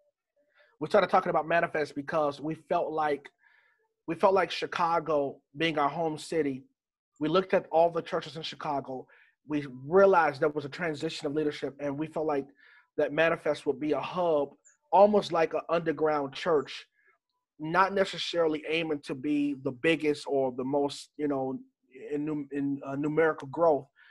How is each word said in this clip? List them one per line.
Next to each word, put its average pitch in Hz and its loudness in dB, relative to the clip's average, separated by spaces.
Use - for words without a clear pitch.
We 147 -6
started 190 4
talking 185 4
about 160 0
Manifest 165 0
because 143 -2
we 156 -6
felt 165 -2
like, 151 -2
we 165 -4
felt 190 4
like 175 2
Chicago 156 0
being 160 0
our 143 4
home 156 -2
city, 143 -2
we 151 0
looked 185 2
at 180 0
all 165 6
the 160 -4
churches 160 -8
in 160 -10
Chicago. 131 -8
We 147 -4
realized 165 6
there 156 2
was 147 -4
a 143 -8
transition 160 -6
of 143 -4
leadership, 147 -2
and 143 -4
we 156 -4
felt 156 -4
like 143 0
that 143 0
Manifest 160 2
would 139 0
be 151 -2
a 135 0
hub, 156 0
almost 196 6
like 165 2
an 151 -2
underground 156 0
church, - -2
not 175 2
necessarily 165 0
aiming 156 -2
to 160 -8
be 143 -2
the 135 -6
biggest 147 0
or 135 0
the 127 -4
most, 143 -2
you 147 -2
know, 135 -4
in 147 -4
num-, 151 -6
in, 139 -4
uh, 135 -8
numerical 151 0
growth, 156 2